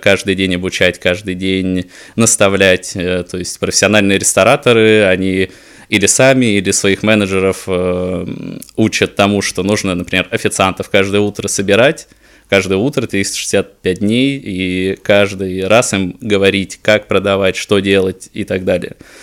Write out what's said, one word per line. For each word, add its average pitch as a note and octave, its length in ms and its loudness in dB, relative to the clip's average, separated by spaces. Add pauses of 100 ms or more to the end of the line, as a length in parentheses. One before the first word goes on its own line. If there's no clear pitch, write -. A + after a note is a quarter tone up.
каждый G2 320 2
день F#2 220 -2
обучать, F2+ 440 -2
каждый F#2 360 -2
день F#2 560 -4 (240)
наставлять. G2 800 2
Э, F2+ 280 -2
то F#2 140 -12
есть - 220 -10
профессиональные G2 580 2
рестораторы, A2 840 4
они F#2 460 0 (400)
или G2 180 2
сами, C3 500 4
или G2 140 0
своих G2 320 0
менеджеров, G2 640 0
э, F2+ 580 -4 (520)
учат G#2+ 380 0
тому, G2+ 280 2
что - 180 -6
нужно, G2 320 -2
например, F2+ 380 -4
официантов F#2+ 580 -2
каждое G2+ 320 0
утро G#2 260 -4
собирать. G#2 600 0 (420)
Каждое F#2+ 300 2
утро B2+ 260 -2
триста G2 320 -4
шестьдесят - 460 -4
пять F2+ 160 -2
дней, B2+ 440 0
и F#2 600 -4
каждый F#2+ 640 0
раз A2 260 2
им F#2+ 260 -2
говорить, G2 600 0
как G#2+ 260 0
продавать, G2 480 0
что - 240 -2
делать F#2+ 540 0
и G#2 100 -6
так F#2+ 220 -6
далее. F#2 300 -4 (280)